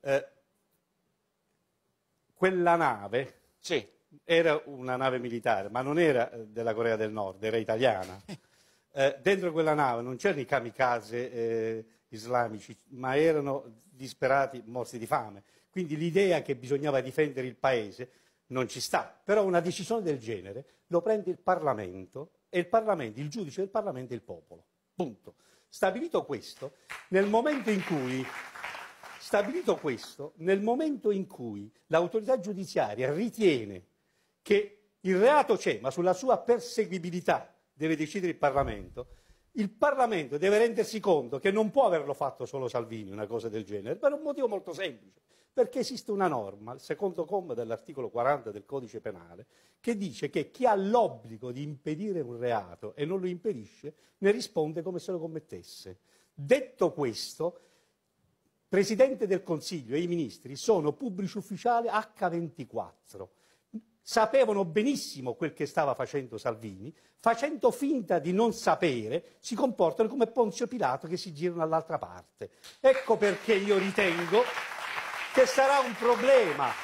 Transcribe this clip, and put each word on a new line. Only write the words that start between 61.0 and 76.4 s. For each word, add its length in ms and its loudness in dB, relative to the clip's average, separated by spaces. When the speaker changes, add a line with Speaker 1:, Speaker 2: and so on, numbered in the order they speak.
Speaker 1:
ufficiali 500 -2
H 420 -2
ventiquattro. 1040 -8
Sapevano 640 4
benissimo 720 -2
quel 180 -4
che 140 -4
stava 260 0
facendo 460 -6
Salvini, 540 -8
facendo 500 2
finta 480 0
di 160 0
non 200 4
sapere, 840 0
si 140 -10
comportano 560 2
come 180 0
Ponzio 380 0
Pilato 420 -2
che 100 -6
si 160 -10
girano 260 -4
dall'altra 400 0
parte. 500 -12
Ecco 380 4
perché 360 2
io 240 4
ritengo 640 2
che 140 8
sarà 320 6
un 160 0
problema 760 4